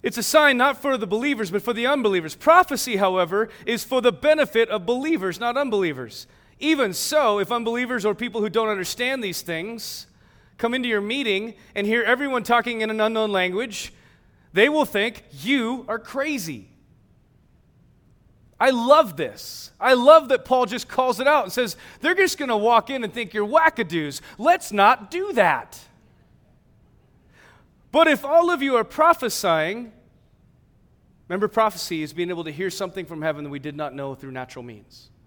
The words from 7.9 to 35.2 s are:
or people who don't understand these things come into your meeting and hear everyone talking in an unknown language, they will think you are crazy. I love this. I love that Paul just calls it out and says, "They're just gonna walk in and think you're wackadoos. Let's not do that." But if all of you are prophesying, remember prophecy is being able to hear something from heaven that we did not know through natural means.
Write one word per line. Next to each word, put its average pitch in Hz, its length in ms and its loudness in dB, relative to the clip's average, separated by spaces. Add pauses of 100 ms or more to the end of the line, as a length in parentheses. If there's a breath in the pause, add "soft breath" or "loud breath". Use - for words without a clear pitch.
or 208 100 0
people 226 260 -6
who 214 80 -2
don't 220 200 0
understand 233 540 -4
these 185 200 -8
things 185 640 -10 (520 soft breath)
come 233 160 -2
into 247 140 -2
your 214 120 0
meeting 220 540 -4 (200 soft breath)
and 202 140 -4
hear 226 160 0
everyone 247 400 0
talking 233 380 0
in 220 80 -4
an 220 100 -4
unknown 220 320 0
language, 190 600 -4 (600 soft breath)
they 214 160 4
will 302 160 2
think 214 460 -4
you 233 580 -2
are 226 100 -6
crazy. 226 680 -8 (1900)
I 262 100 4
love 247 460 4
this. - 640 -10
I 262 140 4
love 277 340 8
that 254 160 0
Paul 254 220 2
just 214 200 -8
calls 254 320 -2
it 254 80 -2
out 285 180 4
and 185 80 -10
says, 240 240 -4 (240 loud breath)
"They're 330 140 0
just - 240 2
gonna 254 180 -2
walk 226 340 4
in 262 120 -4
and 202 100 -6
think 226 220 -8
you're 208 120 0
wackadoos. 170 760 0 (180 loud breath)
Let's 320 320 2
not 208 400 4
do 381 220 -6
that." 156 480 0 (2000 soft breath)
But 320 160 6
if 285 180 2
all 339 260 4
of 294 120 0
you 269 140 0
are 226 80 2
prophesying, 220 1080 0 (1400)
remember 196 200 -2
prophecy 180 540 0
is 139 100 -10
being 175 180 -4
able 170 140 -6
to 156 80 -8
hear 175 180 -4
something 185 340 -8
from 160 160 -12
heaven 151 220 -4
that 143 80 -10
we 143 80 -10
did 143 160 -10
not 147 200 -8
know 139 200 -8
through 135 160 -16
natural 131 320 -14
means. 110 460 -20 (180)